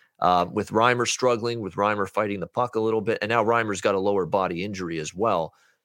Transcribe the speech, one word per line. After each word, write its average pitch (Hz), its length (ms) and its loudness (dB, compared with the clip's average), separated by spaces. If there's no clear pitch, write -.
Uh, 90 300 4
with 101 200 -4
Reimer 120 380 2
struggling, 120 520 0
with 95 160 -8
Reimer 101 340 0
fighting 101 300 -2
the 85 80 -6
puck 120 280 -4
a 113 40 0
little 110 220 0
bit, 107 200 -2
and 104 60 -4
now 117 160 4
Reimer's 110 380 0
got 104 140 2
a 95 40 0
lower 98 260 2
body 90 380 0
injury 92 360 -6
as 78 140 -8
well. 90 400 -2